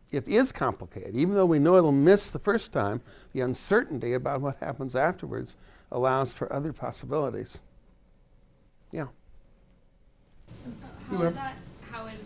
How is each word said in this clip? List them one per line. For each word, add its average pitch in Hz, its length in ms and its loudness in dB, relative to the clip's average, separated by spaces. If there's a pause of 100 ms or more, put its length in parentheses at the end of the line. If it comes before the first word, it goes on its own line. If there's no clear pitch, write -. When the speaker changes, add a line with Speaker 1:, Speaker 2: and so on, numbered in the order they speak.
(120)
Speaker 1:
it - 160 -4
is 226 240 4
complicated. 98 640 -6
Even 175 200 2
though 190 100 6
we 165 140 6
know 170 180 8
it'll 165 140 8
miss 147 400 6
the - 80 -6
first 214 320 -2
time, 107 300 -2 (320)
the 131 80 -2
uncertainty 127 720 0
about 131 280 -2
what 139 180 -4
happens 127 360 -6
afterwards 139 600 -2 (360)
allows 131 420 0
for - 200 -6
other 143 180 -4
possibilities. 123 880 -6 (1300)
Yeah. 147 160 -8 (2000)
Speaker 2:
How - 40 -10
Speaker 1:
You 196 60 -4
Speaker 2:
would 170 80 2
Speaker 1:
have 170 100 0
Speaker 2:
that, 269 200 -10 (360)
how 226 120 -12
would 220 100 -14 (120)